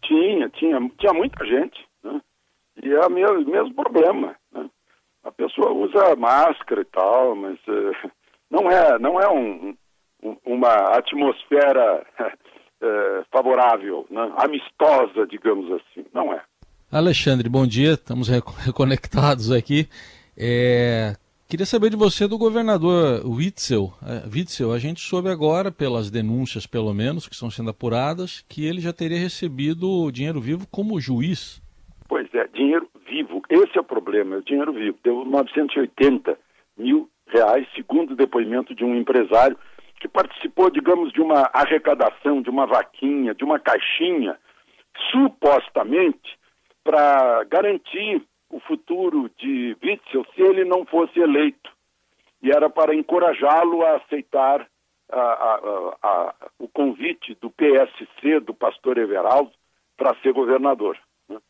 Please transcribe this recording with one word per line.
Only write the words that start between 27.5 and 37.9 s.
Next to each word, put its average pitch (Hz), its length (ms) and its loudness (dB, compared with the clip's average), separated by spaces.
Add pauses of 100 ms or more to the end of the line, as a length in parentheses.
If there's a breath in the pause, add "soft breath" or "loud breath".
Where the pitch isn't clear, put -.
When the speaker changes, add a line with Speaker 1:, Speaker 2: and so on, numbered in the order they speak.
Speaker 2:
sendo 113 200 -8
apuradas, 135 760 -6
que 151 160 -10
ele 165 160 -4
já 170 120 -6
teria 165 260 -6
recebido 165 720 -4
o 170 220 -2
dinheiro 143 280 -6
vivo 156 300 -6
como 202 300 -4
juiz. 131 600 -4 (480)
Speaker 1:
Pois - 240 -4
é, 120 140 0
dinheiro 151 420 0 (200)
vivo, 104 420 -8
esse 185 260 4
é 180 40 2
o 147 40 -2
problema, 101 520 -4
é - 20 -4
o 95 60 -10
dinheiro 143 280 -2
vivo. 110 300 -4
Deu 123 220 0
novecentos 139 500 -2
e 143 60 -2
oitenta 131 580 0 (400)
mil 127 320 0 (180)
reais, 117 460 2
segundo 156 380 -2